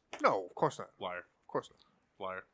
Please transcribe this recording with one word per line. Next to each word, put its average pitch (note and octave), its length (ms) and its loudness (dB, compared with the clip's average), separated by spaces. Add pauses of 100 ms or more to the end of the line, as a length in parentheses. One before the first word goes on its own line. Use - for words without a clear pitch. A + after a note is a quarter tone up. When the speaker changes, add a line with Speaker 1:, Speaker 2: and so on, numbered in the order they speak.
(220)
Speaker 1:
No, A#2 280 4
of - 60 -14
course - 240 2
not. F#2+ 100 -10 (100)
Speaker 2:
Liar. F2+ 200 -4
Speaker 1:
Of - 280 -18
course - 220 -2
not. - 580 -16
Speaker 2:
Liar. F#2 160 -4 (100)